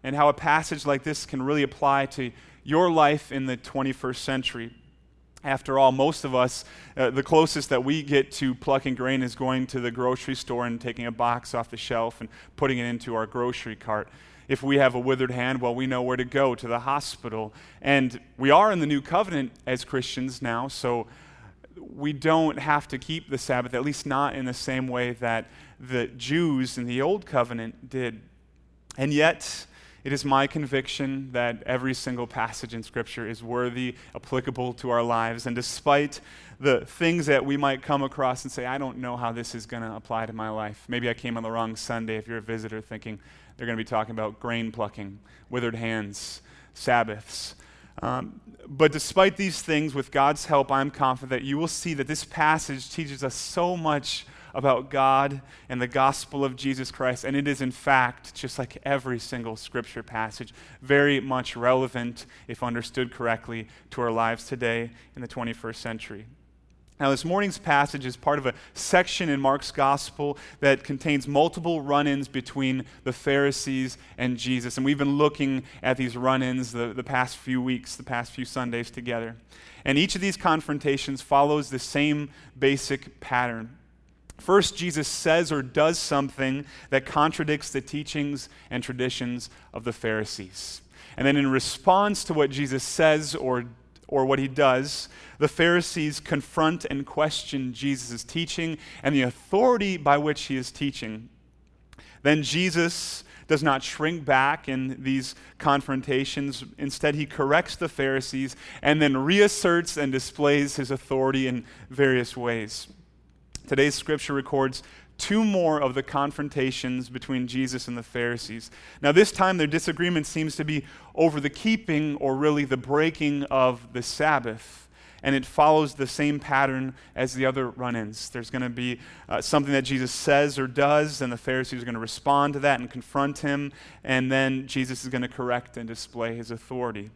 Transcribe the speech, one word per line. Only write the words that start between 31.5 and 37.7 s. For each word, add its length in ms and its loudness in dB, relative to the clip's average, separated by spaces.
every 260 0
single 320 -6
passage 480 -6
in 80 -8
Scripture 480 -8
is 140 -10
worthy, 540 -4
applicable 580 -4
to 160 -8
our 140 4
lives. 420 -2
And 100 -4
despite 640 0
the 280 2
things 400 0
that 180 4
we 100 0
might 280 0